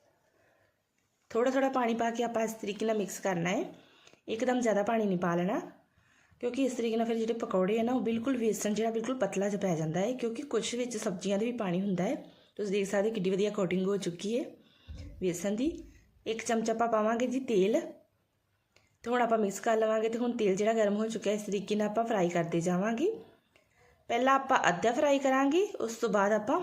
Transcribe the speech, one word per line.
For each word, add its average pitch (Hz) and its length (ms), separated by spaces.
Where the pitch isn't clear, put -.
ਥੋੜ੍ਹਾ 247 200
ਥੋੜ੍ਹਾ 262 200
ਪਾਣੀ 240 240
ਪਾ 233 160
ਕੇ 233 120
ਆਪਾਂ 226 200
ਇਸ 220 100
ਤਰੀਕੇ 208 320
ਨਾਲ 220 120
ਮਿਕਸ 190 220
ਕਰਨਾ 175 300
ਹੈ, 240 220
ਇੱਕਦਮ 233 320
ਜ਼ਿਆਦਾ 208 240
ਪਾਣੀ 226 220
ਨਹੀਂ 190 120
ਪਾ 175 180
ਲੈਣਾ, 190 260
ਕਿਉਂਕਿ 247 220
ਇਸ 254 100
ਤਰੀਕੇ 226 240
ਨਾਲ 226 100
ਫਿਰ 226 100
ਜਿਹੜੇ 226 180
ਪਕੌੜੇ 208 440
ਆ 226 40
ਨਾ, 233 100
ਉਹ 254 80
ਬਿਲਕੁਲ 226 360
ਵੇਸਣ 214 360
ਜਿਹੜਾ 220 180
ਬਿਲਕੁਲ 226 260
ਪਤਲਾ 196 320
ਜਿਹਾ 196 120
ਪੈ 185 140
ਜਾਂਦਾ 160 240
ਹੈ। 208 140
ਕਿਉਂਕਿ 233 300
ਕੁਛ 220 320
ਵਿੱਚ 240 220
ਸਬਜ਼ੀਆਂ 196 420
ਦੇ 220 60
ਵੀ 247 120
ਪਾਣੀ 185 240
ਹੁੰਦਾ 185 220
ਹੈ। 240 120
ਤੁਸੀਂ 202 160
ਦੇਖ 196 160
ਸਕਦੇ 202 220
ਹੋ 220 40
ਕਿੱਡੀ 190 160
ਵਧੀਆ 196 200
ਕੋਟਿੰਗ 185 380
ਹੋ 202 100
ਚੁੱਕੀ 196 420
ਹੈ 320 40
ਵੇਸਣ 185 340
ਦੀ। 254 120
ਇੱਕ 220 180
ਚਮਚ 226 260
ਆਪਾਂ 226 180
ਪਾਵਾਂਗੇ 226 400
ਜੀ 247 140
ਤੇਲ। 220 380
ਤੇ - 1300
ਹੁਣ 247 120
ਆਪਾਂ 226 160
ਮਿਕਸ 202 220
ਕਰ 226 180
ਲਵਾਂਗੇ। 220 320
ਤੇ 233 80
ਹੁਣ 240 200
ਤੇਲ 202 180
ਜਿਹੜਾ 208 180
ਗਰਮ 208 220
ਹੋ 220 120
ਚੁੱਕਿਆ, 208 260
ਇਸ 208 80
ਤਰੀਕੇ 208 340
ਨਾਲ 208 120
ਆਪਾਂ 220 160
ਫਰਾਈ 202 260
ਕਰਦੇ 170 320
ਜਾਵਾਂਗੇ। 214 500
ਪਹਿਲਾਂ 254 260
ਆਪਾਂ 262 240
ਅੱਧਾ 180 220
ਫਰਾਈ 285 280
ਕਰਾਂਗੇ, 277 460
ਉਸ 226 160
ਤੋਂ 233 140
ਬਾਅਦ 202 240
ਆਪਾਂ 240 300